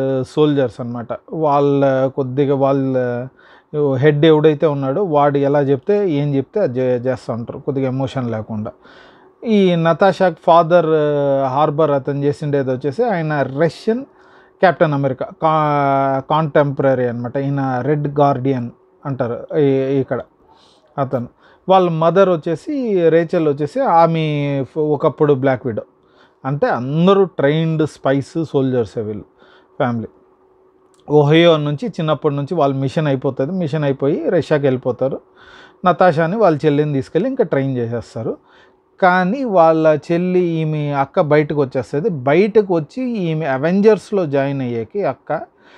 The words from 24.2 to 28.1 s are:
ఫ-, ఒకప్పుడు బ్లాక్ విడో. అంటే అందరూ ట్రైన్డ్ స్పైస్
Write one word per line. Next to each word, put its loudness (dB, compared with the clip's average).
ఫ-, -6
ఒకప్పుడు 0
బ్లాక్ -2
విడో. -6
అంటే -2
అందరూ 2
ట్రైన్డ్ 0
స్పైస్ -4